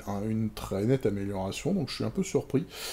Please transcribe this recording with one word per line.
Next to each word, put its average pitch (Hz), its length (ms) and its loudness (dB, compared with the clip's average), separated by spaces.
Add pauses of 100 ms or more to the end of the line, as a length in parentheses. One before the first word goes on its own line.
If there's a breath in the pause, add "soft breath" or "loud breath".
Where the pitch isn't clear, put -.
un, 101 200 0
une 110 220 2
très 98 380 -2
nette 131 180 4
amélioration, 98 720 0
donc 165 160 0
je - 60 -6
suis - 80 -2
un 113 40 0
peu 190 140 0
surpris. - 420 2 (280 loud breath)